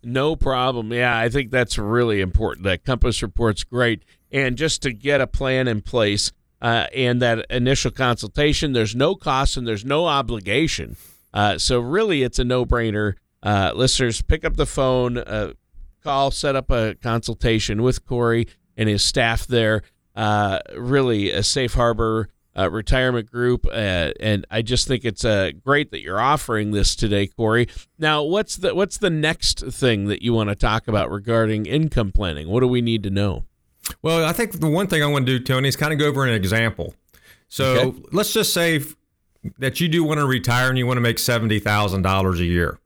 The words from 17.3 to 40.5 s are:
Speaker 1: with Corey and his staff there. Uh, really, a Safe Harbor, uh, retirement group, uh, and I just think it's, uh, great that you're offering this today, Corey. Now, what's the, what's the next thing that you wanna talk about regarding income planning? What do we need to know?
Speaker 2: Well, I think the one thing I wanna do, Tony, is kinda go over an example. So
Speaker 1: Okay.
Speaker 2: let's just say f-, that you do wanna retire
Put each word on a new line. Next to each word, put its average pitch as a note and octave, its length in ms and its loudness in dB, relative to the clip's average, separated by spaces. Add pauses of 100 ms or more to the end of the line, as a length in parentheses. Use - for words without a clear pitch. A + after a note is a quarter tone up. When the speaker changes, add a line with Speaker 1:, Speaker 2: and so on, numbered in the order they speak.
Speaker 1:
with B2+ 220 0
Corey A#2 420 0 (300)
and A2 140 2
his G#2 120 0
staff A2+ 440 0
there. A2 340 2 (340)
Uh, G#2 440 0 (180)
really, B2 540 2
a - 120 -2
Safe B2+ 300 -2
Harbor, A2 560 0 (280)
uh, F#2+ 140 0
retirement A#2+ 580 0
group, B2 380 0
uh, F#2 540 0
and G2+ 280 0
I A2+ 140 -2
just A#2 240 0
think B2+ 180 -2
it's, A2+ 200 -4
uh, G2 260 0 (140)
great C#3+ 260 0
that A#1 120 -10
you're F#2 180 -6
offering A#2 500 0
this G2+ 240 2
today, G2+ 320 0
Corey. A2+ 400 0 (320)
Now, D#3 240 0
what's F3+ 320 -2
the, F3+ 220 -2
what's G3 200 -2
the F#3 140 0
next D#3 560 -2
thing A#2 380 0
that G2+ 180 -2
you A#2 100 0
wanna G#2+ 220 0
talk A2 320 0
about G2 240 0
regarding G#2+ 560 0
income B2 460 0
planning? D#2+ 340 0
What G#2+ 140 2
do B2+ 80 4
we B2 120 2
need A2+ 220 0
to G2 80 -4
know? G2 340 0 (580)
Speaker 2:
Well, E3 220 0
I D#3 80 0
think A3 280 -4
the D#3+ 80 2
one F3+ 180 0
thing E3 160 2
I D3 40 2
wanna C#3+ 200 2
do, B2+ 140 2
Tony, C3 260 0
is C3+ 80 0
kinda D3+ 220 -2
go D3 100 2
over C#3 180 0
an B2 80 2
example. G#2+ 600 0 (540)
So - 160 -4 (240)
Speaker 1:
Okay. - 140 -10 (100)
Speaker 2:
let's G#3 200 0
just A3 220 0
say E3+ 220 2
f-, - 180 -6 (640)
that C3 220 -4
you F3 80 0
do E3 160 2
wanna D3+ 200 0
retire B2+ 440 2